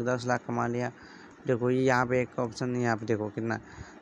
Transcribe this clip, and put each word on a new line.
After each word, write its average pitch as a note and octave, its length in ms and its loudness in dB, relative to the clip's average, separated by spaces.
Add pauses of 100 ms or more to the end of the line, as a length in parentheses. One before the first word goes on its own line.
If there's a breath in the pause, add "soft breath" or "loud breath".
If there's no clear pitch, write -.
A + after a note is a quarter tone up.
दस B2 200 0
लाख B2 200 0
कमा A#2 200 0
लिया। A#2+ 240 -2 (560 loud breath)
देखो B2 220 2
ये B2+ 140 2
यहाँ B2+ 220 4
पे B2+ 160 2
एक - 180 -4
option B2 360 -4
है, B2 60 0
यहाँ A#2 160 2
पे A2 80 -8
देखो G#2+ 240 0
कितना, A2+ 300 -4 (420 loud breath)